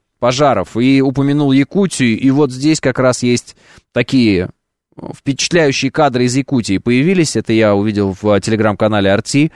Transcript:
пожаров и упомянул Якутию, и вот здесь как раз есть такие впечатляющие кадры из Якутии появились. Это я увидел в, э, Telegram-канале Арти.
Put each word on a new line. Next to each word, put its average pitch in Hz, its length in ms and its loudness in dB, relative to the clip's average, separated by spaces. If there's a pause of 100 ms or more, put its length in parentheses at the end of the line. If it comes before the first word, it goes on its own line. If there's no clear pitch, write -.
(200)
пожаров 120 580 0
и 135 240 2
упомянул 139 500 0
Якутию, 135 680 0
и 135 100 2
вот 135 220 2
здесь 143 280 -2
как 127 200 -2
раз 127 240 0
есть 120 320 -2 (380)
такие 113 560 0 (680)
впечатляющие 139 720 -2
кадры 127 360 0
из 123 100 -2
Якутии 120 420 -2
появились. 143 600 0
Это 110 160 -2
я 110 220 2
увидел 101 380 0
в, 101 140 -6
э, 101 120 2
Telegram-канале 107 720 0
Арти. 139 440 0